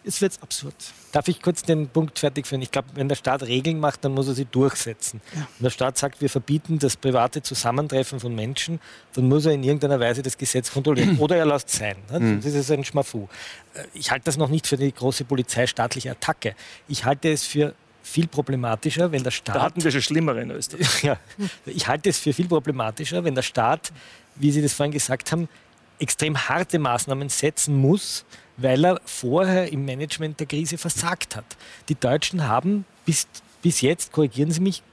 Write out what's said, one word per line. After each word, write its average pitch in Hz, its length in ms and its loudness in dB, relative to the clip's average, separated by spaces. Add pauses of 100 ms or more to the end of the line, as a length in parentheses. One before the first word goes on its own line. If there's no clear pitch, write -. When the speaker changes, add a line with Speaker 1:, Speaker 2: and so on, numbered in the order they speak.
Speaker 1:
Es - 160 -4
wird 196 200 0
absurd. - 340 -10 (380)
Speaker 2:
Darf 147 160 2
ich - 140 -2
kurz - 200 0
den 156 260 2
Punkt 160 300 0
fertig 143 300 -2
führen? 131 140 -2
Ich 123 100 -8
glaub, 139 220 -2
wenn 139 140 -2
der 143 80 0
Staat 135 280 -2
Regeln 131 340 0
macht, 151 260 0
dann 135 100 0
muss 135 120 0
er 135 80 -2
sie 131 120 -4
durchsetzen. 120 720 0 (140)
Speaker 1:
Ja. 156 60 -6 (180)
Speaker 2:
Wenn 120 60 -4
der 127 60 2
Staat 131 280 -2
sagt, - 220 -4
wir 143 100 2
verbieten 151 500 -2
das 135 160 2
private 127 460 0
Zusammentreffen 131 760 -2
von 120 160 -4
Menschen, 135 460 -4 (340)
dann 127 140 4
muss 147 180 4
er 160 60 6
in 139 100 2
irgendeiner 139 380 2
Weise 120 220 2
das 131 160 -4
Gesetz 127 340 -2
kontrollieren. 147 440 4
<clears throat> - 40 2
Oder 151 160 4
er 160 100 4
lässt 143 240 2
sein, 104 260 -2 (140)
ne? 156 80 -4
Hm. 110 240 4
Das 147 120 -2
ist 139 180 0
ein 139 120 0
Schmafu. 120 440 -4 (460)
Äh, - 100 -12 (100)
ich - 160 -6
halte 131 140 -2
das 147 140 0
noch 147 100 2
nicht 156 180 0
für - 100 2
eine 135 140 2
große - 340 -2
polizeistaatliche 127 840 -2
Attacke. - 460 -4 (320)
Ich 143 160 -6
halte 143 260 2
es 147 140 0
für 147 300 0 (300)
viel 165 220 0
problematischer, 139 840 0
wenn 135 100 0
der 123 80 -2
Staat - 240 -6
Speaker 3:
Da 120 80 2
hatten 165 220 -2
wir 151 80 4
schon 131 100 0
Schlimmere 147 400 0
in 123 80 -8
Österreich. - 520 -2
Speaker 2:
<laughs> - 20 -
Ja. 143 140 2 (480)
Ich - 200 -6
halte 151 240 0
es - 80 0
für 147 140 0
viel 175 160 0
problematischer, 151 720 -2
wenn 143 140 0
der 127 60 0
Staat, 131 500 0 (420)
wie 147 160 4
Sie 147 100 2
das 147 120 2
vorhin 143 200 0
gesagt 135 380 -4
haben, 165 180 -2 (520)
extrem 151 360 0 (120)
harte 165 320 0
Maßnahmen 135 480 0
setzen 147 480 0
muss, 139 480 2 (320)
weil 131 280 4
er 180 200 4
vorher 180 680 0
im 139 120 -4
Management 147 560 -6
der 151 80 -4
Krise 160 300 -2
versagt - 580 -4
hat. 107 80 -10 (440)
Die 156 60 0
Deutschen 147 540 0
haben 185 360 0 (220)
bis, - 220 0 (340)
bis - 200 2
jetzt, 151 280 2
korrigieren 151 400 2
Sie 165 100 0
mich 190 220 0 (100)